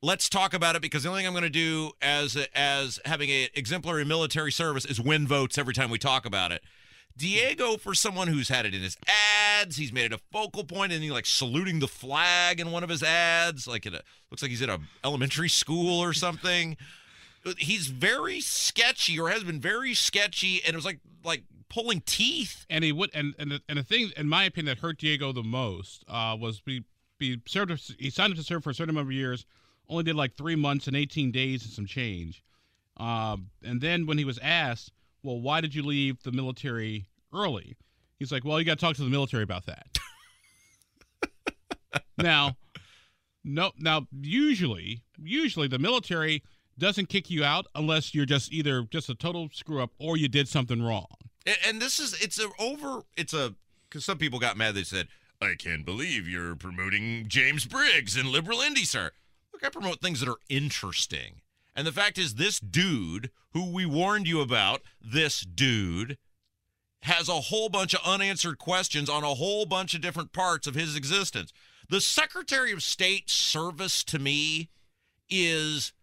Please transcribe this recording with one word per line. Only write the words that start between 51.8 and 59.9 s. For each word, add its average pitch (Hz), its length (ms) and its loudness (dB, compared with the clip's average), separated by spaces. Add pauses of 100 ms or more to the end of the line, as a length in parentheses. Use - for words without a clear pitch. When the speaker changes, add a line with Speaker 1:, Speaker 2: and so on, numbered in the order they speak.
Speaker 1:
this 254 180 0
is, 277 220 -4
it's - 180 -2
a 214 100 0 (100)
over, 269 420 -4 (160)
it's 156 160 -4
a, 127 220 -2 (340)
'cause 147 160 -10
some 190 120 -2
people 135 220 -2
got 113 180 0
mad. 110 180 2
They 98 80 -2
said, 92 240 -4 (340)
"I 95 160 2
can't 80 280 -6
believe 110 420 -4
you're 87 280 -6
promoting 95 720 -2
James 135 380 4
Briggs 165 500 2
and 131 140 0
liberal 165 300 0
indie, 277 260 2
sir." 95 260 -2 (420)
Look, 381 100 -12
I 277 60 0
promote 190 320 -6